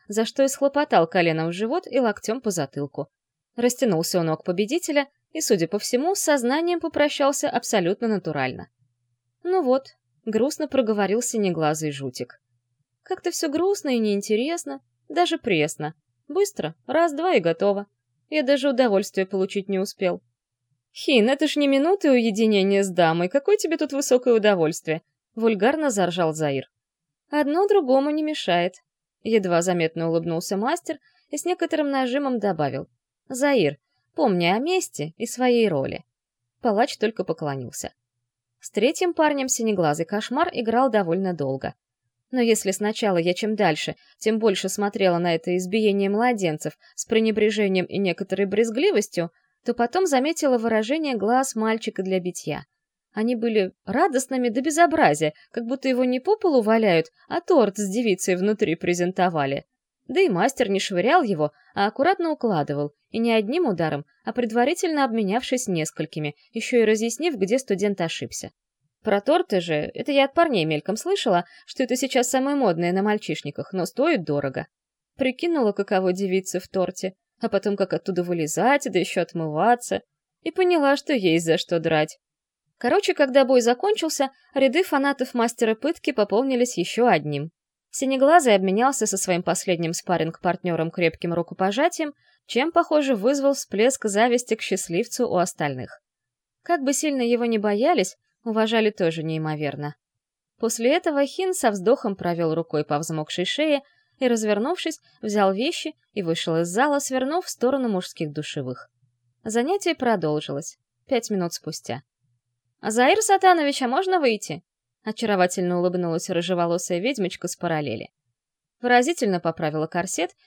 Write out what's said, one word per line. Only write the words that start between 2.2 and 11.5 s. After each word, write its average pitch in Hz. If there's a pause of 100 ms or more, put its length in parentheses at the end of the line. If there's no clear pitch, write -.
по 214
затылку. 143 (480)
Растянулся 202
у -
ног 156
победителя 277 (260)
и, 320
судя 170
по 208
всему, 285
с -
сознанием 302
попрощался 294
абсолютно 202
натурально. 143 (720)
«Ну 359
вот», 262 (400)
грустно 254
проговорил 214
синеглазый 160